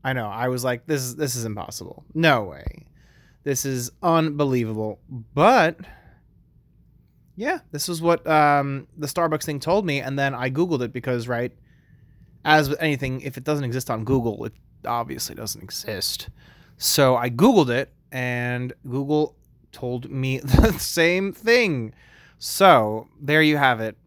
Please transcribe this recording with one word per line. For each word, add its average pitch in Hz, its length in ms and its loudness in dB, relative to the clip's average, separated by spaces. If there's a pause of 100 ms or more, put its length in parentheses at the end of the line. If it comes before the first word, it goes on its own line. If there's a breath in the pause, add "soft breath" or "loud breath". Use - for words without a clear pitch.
I 131 100 -4
know, 120 140 -4
I 110 220 -4
was 127 160 -4
like, 123 220 -4
"This 147 160 -2
is, 123 120 -8
this 135 220 -4
is 117 80 -6
impossible. - 680 -12
No 151 300 4
way. 73 440 -12 (580 soft breath)
This 139 200 -2
is 127 280 -6 (100)
unbelievable." 139 960 0 (100)
But, 165 680 2 (1600 soft breath)
yeah, 277 240 -4 (100)
this 151 180 -6
is 165 140 -4
what, 170 240 2
um, 143 720 2
the 147 100 -6
Starbucks 160 380 -2
thing 143 160 -6
told 190 260 0
me, 139 140 0
and 139 180 -6
then 139 160 0
I 127 160 -4
Googled 151 320 0
it 120 100 -6
because, 123 360 -4
right, 123 240 -4 (920 soft breath)
as 151 240 4
with 147 140 -4
anything, 135 380 -2
if - 160 -12
it 127 80 -12
doesn't 147 200 -2
exist 123 260 -6
on 113 140 -4
Google, 117 400 0
it 110 80 -8 (320)
obviously 120 500 -6
doesn't 107 280 -10
exist. - 640 -8 (480 soft breath)
So 131 400 2
I 123 140 -2
Googled 160 400 4
it, 123 220 -4 (180)
and 123 640 -6 (100)
Google 143 540 -2 (340)
told 123 400 -8
me 131 280 -4
<laughs> - 60 -12
the 170 340 6
same 180 540 0
thing. 208 600 0 (440 soft breath)
So 113 680 4 (120)
there 151 220 4
you 151 140 4
have 127 240 4
it. 110 160 -6 (100)